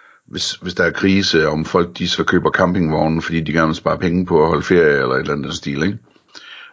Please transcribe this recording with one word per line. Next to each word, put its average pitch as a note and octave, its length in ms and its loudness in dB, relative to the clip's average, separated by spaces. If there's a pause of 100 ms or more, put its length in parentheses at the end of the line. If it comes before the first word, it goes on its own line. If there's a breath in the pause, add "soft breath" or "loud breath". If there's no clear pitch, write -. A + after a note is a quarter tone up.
(280 soft breath)
hvis, - 240 -8
hvis F2 220 -10
der F2+ 100 0
er E2+ 80 2
krise, F#2+ 560 2
om D#2 180 -2
folk, F2 320 0
de F2 120 -4
så - 140 -2
køber D#2+ 280 2
campingvogne, E2 720 0
fordi E2 200 -4
de D2+ 120 -4
gerne E2 140 2
vil D#2+ 80 0
spare D2 220 -2
penge F2+ 280 0
på E2+ 160 2
at D#2+ 60 4
holde D#2 160 0
ferie, D2+ 380 4
eller B1+ 140 0
et C2+ 40 0
eller C#2 140 -4
andet C#2+ 200 -6
stil, C#2+ 300 -6
ikke? G#2 140 -2 (760 loud breath)